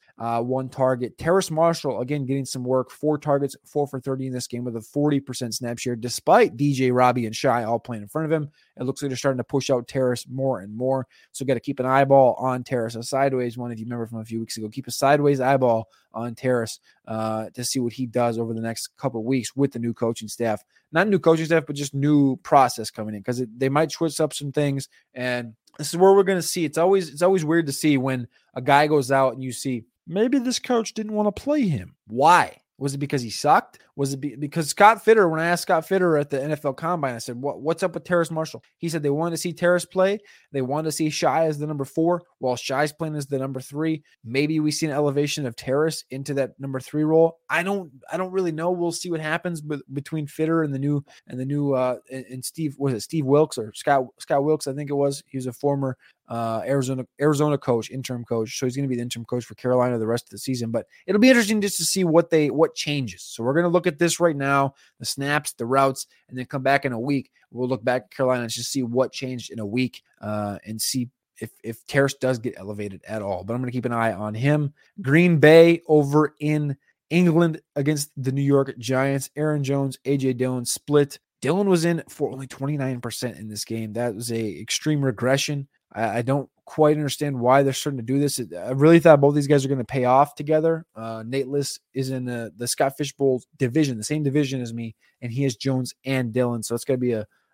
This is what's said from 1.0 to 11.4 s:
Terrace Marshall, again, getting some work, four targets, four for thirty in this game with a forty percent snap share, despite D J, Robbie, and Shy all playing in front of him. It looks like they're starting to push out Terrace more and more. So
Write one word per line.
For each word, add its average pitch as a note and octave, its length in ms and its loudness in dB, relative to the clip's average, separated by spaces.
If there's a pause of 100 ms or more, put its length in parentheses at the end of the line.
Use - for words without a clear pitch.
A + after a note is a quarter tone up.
Terrace F#3 320 0
Marshall, D#3 500 0
again, C#3 240 -4
getting C3+ 200 -2
some B2+ 180 -10
work, B2+ 300 0
four D3+ 260 -2
targets, C#3+ 460 0
four C#3+ 240 -4
for C#3 100 -8
thirty C3 300 -6
in C3 40 -8
this B2+ 140 -6
game A#2+ 160 -8
with A#2+ 140 -6
a A2 40 -6
forty D3 380 0
percent B2+ 380 -8
snap A#2+ 240 -8
share, A#2+ 160 -4
despite D3 600 2
D C#3+ 160 0
J, B2+ 200 2
Robbie, B2 340 4
and A2 80 -8
Shy A#2+ 300 0
all A2+ 160 -2
playing A2 220 -10
in G2+ 60 -16
front D#3 180 -4
of D3+ 60 0
him. D3+ 160 -2 (300)
It C3 60 -8
looks C3 180 -6
like C#3+ 60 -2
they're B2+ 80 -6
starting C3+ 220 0
to A#2+ 60 -4
push - 260 -2
out B2 180 0
Terrace B2+ 400 -2
more C3 320 -2
and G2+ 120 -14
more. B2+ 360 -4 (240)
So - 120 -10